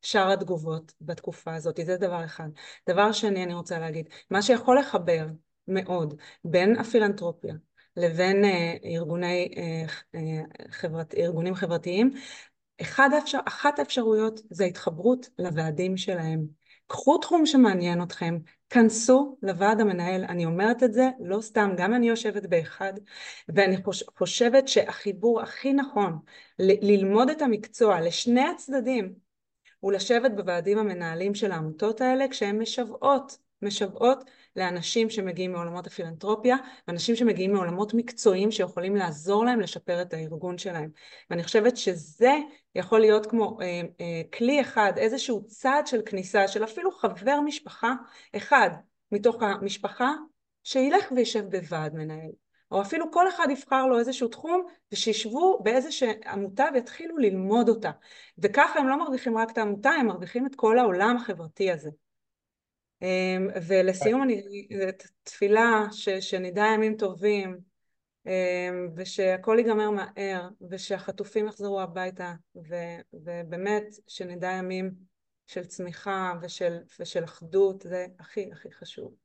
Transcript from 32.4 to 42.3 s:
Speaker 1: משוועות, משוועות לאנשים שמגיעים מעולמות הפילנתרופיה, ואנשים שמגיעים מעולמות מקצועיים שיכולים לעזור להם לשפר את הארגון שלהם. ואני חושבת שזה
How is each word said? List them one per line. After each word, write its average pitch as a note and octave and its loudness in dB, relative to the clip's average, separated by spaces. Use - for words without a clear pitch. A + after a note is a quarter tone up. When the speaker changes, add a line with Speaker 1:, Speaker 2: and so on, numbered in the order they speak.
Speaker 1:
משוועות, B3+ -2
משוועות G#3+ 0
לאנשים F#3 0
שמגיעים F#3 -4
מעולמות F3 -8
הפילנתרופיה, G#3 -2
ואנשים F3 -2
שמגיעים G3 2
מעולמות F#3+ -2
מקצועיים G#3+ 2
שיכולים F#3 -2
לעזור F#3 0
להם B3 2
לשפר F3 -4
את F3+ -8
הארגון D#3+ -8
שלהם. E3 -8
ואני E3+ -4
חושבת A3+ 4
שזה G3+ 2